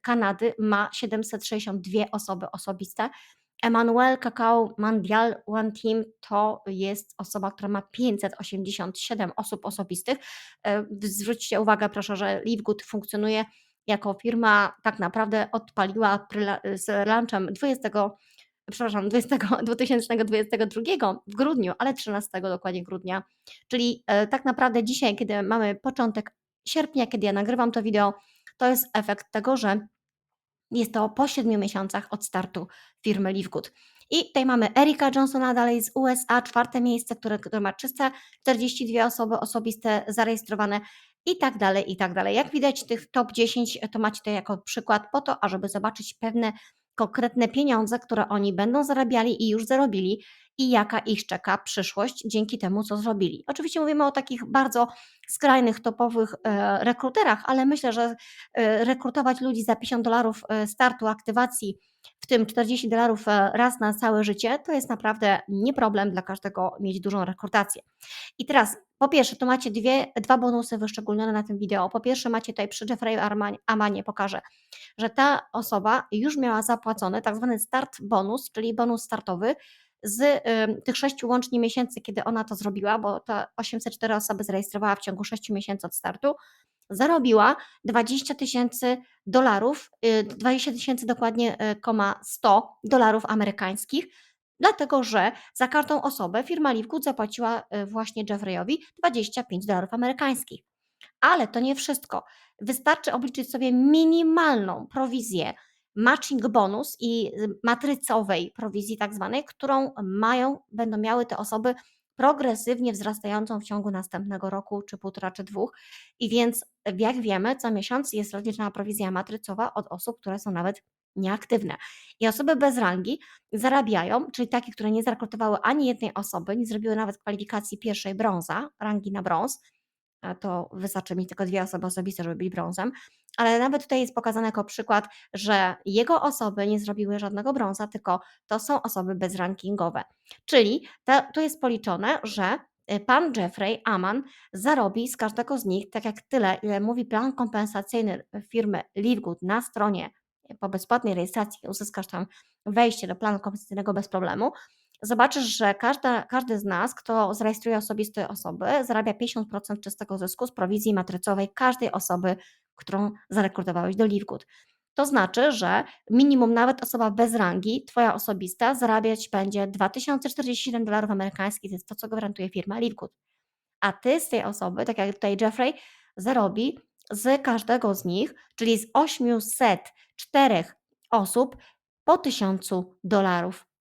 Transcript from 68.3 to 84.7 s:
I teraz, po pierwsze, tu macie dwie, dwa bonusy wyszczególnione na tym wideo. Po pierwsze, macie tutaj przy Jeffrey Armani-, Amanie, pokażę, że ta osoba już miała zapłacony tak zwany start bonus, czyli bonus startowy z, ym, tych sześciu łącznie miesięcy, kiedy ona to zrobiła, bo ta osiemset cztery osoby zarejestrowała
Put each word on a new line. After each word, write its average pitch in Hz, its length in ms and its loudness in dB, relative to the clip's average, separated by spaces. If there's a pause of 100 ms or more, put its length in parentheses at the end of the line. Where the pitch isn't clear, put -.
I - 80 -6
teraz, 233 320 4 (200)
po 269 120 4
pierwsze, 277 260 4
tu - 100 -2
macie 254 260 0
dwie, 254 340 2 (100)
dwa 247 220 4
bonusy 240 400 -2
wyszczególnione 214 540 -2
na 214 120 0
tym 208 140 -6
wideo. 196 320 0
Po 226 100 -2
pierwsze, 254 300 0
macie 226 240 -2
tutaj 202 140 -4
przy 208 220 -10
Jeffrey 226 280 -2
Armani-, 202 480 -2
Amanie, 208 380 0
pokażę, 196 380 -6 (560)
że 214 120 -2
ta 269 320 4 (120)
osoba 220 580 0
już 269 260 0
miała 233 240 0
zapłacony 220 600 -2
tak 214 140 -2
zwany 233 240 0
start - 420 -4
bonus, 208 500 0
czyli 220 220 -2
bonus 233 300 0
startowy 214 520 -2 (480)
z, 233 440 2
ym, 220 340 0
tych - 160 -2
sześciu 277 300 -2
łącznie 247 320 0
miesięcy, 240 420 -2
kiedy 214 220 -6
ona 226 200 -2
to 220 120 -8
zrobiła, 202 440 0
bo 202 200 -2
ta 208 280 -4 (100)
osiemset 226 360 -6
cztery 220 220 0
osoby 214 280 -2
zarejestrowała 202 520 0